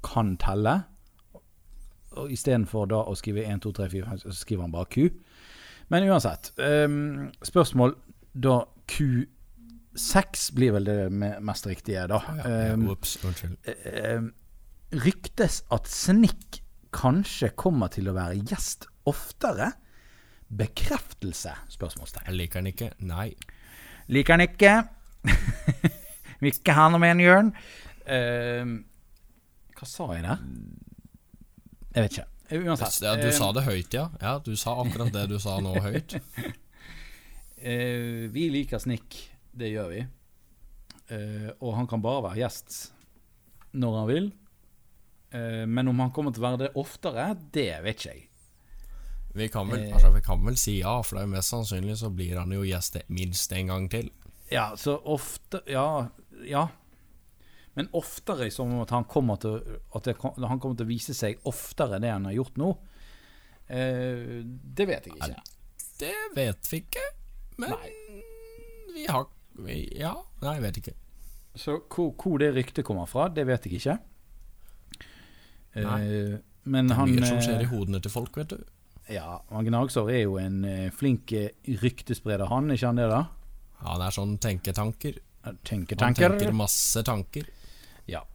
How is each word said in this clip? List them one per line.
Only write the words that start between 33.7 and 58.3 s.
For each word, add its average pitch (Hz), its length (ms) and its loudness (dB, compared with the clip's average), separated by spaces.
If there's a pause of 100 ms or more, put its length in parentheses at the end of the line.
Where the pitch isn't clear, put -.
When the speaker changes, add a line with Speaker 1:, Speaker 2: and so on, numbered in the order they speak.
Speaker 2:
ja. 147 140 -2 (120)
Ja, 120 180 -2
du 117 180 -6
sa - 260 -2
akkurat 120 300 0
det 101 160 -2
du 104 100 -2
sa 98 220 -4
nå 95 220 -2
høyt. 135 360 -4 (180)
Speaker 1:
<laughs> - 180 -8 (1040)
Eh, 120 760 -4
vi 147 180 -2
liker 139 320 -2
Snick. - 380 -4 (340)
Det 117 160 -6
gjør 107 220 -4
vi. 92 100 -6 (1080)
Eh, 107 420 -8 (100)
og 120 160 -4
han 123 100 0
kan 113 140 -2
bare 123 240 -2
være 92 160 -6
gjest - 360 -6 (1000)
når 120 220 0
han 110 100 -2
vil. 170 200 2 (1080)
Eh, 113 320 -4
men 127 240 2
om 123 80 2
han 127 100 2
kommer 147 220 -2
til 110 80 -6
å 120 60 0
være 123 160 0
det 135 120 -2
oftere, 139 520 -4 (260)
det 143 140 0 (160)
vet 107 180 -6
ikke - 140 -12
jeg. - 80 -20 (1120)
Speaker 2:
Vi 107 180 -2
kan 101 160 -4
vel, 113 160 -2
Speaker 1:
Eh. 104 80 -6
Speaker 2:
altså, - 220 12
vi 101 100 6
kan 95 180 4
vel 120 140 2
si 104 240 2
ja, 98 220 0
for 98 160 -4
det 95 40 -2
er 101 60 -2
jo 98 60 -2
mest 95 180 -2
sannsynlig 107 480 -4
så 110 100 -4
blir 90 300 -4
han 90 100 -4
jo 98 140 -2
gjest 92 320 -2 (120)
minst 90 440 -4
en 92 160 -2
gang 95 220 -2
til. 117 180 -4 (420)
Speaker 1:
Ja, 110 240 0
så 143 300 -2
ofte, - 640 -6
ja, 139 400 0 (400)
ja. 143 160 0 (1120)
Men 139 160 -6
oftere 160 560 -4